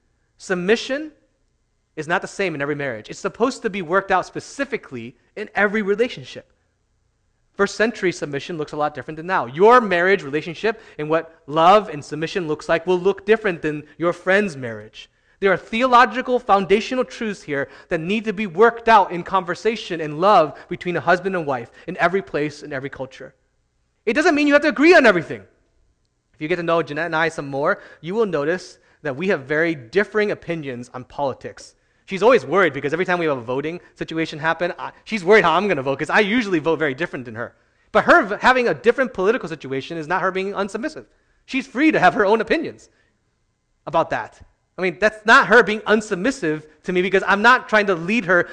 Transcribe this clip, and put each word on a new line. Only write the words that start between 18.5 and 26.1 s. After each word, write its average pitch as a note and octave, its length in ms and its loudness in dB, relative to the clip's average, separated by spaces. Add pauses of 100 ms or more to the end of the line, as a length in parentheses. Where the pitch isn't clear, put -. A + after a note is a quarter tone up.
out G#3 240 6
in F3 120 -6
conversation F#3 760 -4
and D3+ 200 -8
love F3 380 4 (100)
between F3 280 -6
a D3+ 40 -4
husband F#3 360 0
and E3 80 -4
wife B2+ 260 -6 (160)
in E3+ 120 -10
every F3 240 0
place, D3+ 400 -6
in D3+ 100 -12
every C3+ 160 -8
culture. - 460 -16 (720)
It A3+ 80 0
doesn't D#4 200 2
mean D4 120 2
you C#4+ 80 4
have C#4+ 80 6
to D#4 60 2
agree D4 260 6
on D4+ 100 8
everything. D3+ 380 2 (920)